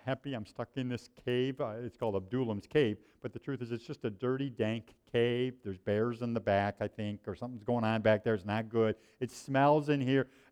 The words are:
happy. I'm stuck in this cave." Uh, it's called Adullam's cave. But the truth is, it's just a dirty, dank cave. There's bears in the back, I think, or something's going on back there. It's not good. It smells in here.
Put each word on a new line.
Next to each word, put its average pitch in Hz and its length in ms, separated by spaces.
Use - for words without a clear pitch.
happy. 131 280
I'm 107 120
stuck - 320
in 127 100
this 123 220
cave." 131 340
Uh, 117 220
it's 123 160
called 110 180
Adullam's 104 500
cave. 117 320
But 123 120
the 131 60
truth 131 220
is, 117 120
it's 117 100
just - 220
a 117 40
dirty, 127 400
dank 113 460
cave. 123 440
There's 98 120
bears 113 440
in 120 120
the 113 60
back, 101 400
I 104 80
think, 104 400
or 113 80
something's 120 300
going 120 180
on 110 180
back 107 220
there. 113 120
It's 92 100
not 110 240
good. 110 260
It 123 120
smells 143 580
in 143 100
here. 131 300